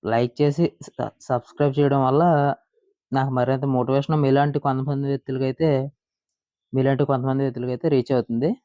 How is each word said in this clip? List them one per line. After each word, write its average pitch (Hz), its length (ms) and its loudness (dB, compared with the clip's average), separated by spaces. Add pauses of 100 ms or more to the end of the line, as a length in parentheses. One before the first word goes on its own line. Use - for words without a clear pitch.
లైక్ 117 340 0
చేసి 147 280 2 (180)
స-, - 280 -8 (100)
సబ్స్క్రైబ్ 135 540 -2
చేయడం 139 280 2
వల్ల 135 200 2 (880)
నాకు 135 200 0
మరింత 131 340 0
మోటివేషన్ 135 520 0
మీలాంటి 143 420 2
కొంతమంది 139 480 -2
వ్యక్తులకైతే, 135 640 -2 (1040)
మీలాంటి 131 320 2
కొంతమంది 135 380 -2
వ్యక్తులకైతే 127 460 -4
రీచ్ 135 240 2
అవుతుంది. 120 360 0 (160)